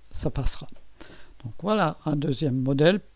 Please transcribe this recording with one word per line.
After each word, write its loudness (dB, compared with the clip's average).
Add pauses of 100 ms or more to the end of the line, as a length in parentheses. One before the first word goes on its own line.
(120)
ça -2
passera. 0 (760)
Donc -10
voilà, 2
un 2
deuxième 0
modèle, 4 (160)